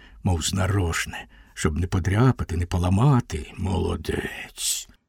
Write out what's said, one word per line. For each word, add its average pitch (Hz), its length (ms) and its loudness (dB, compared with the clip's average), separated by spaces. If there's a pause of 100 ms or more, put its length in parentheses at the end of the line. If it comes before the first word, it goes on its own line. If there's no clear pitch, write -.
(220)
мов 87 200 0
знарочне, 95 840 -2 (280)
щоб 80 240 0
не 85 80 0
подряпати, 98 680 2
не 87 100 0
поламати. 95 920 2
Молодець. - 1300 -4 (200)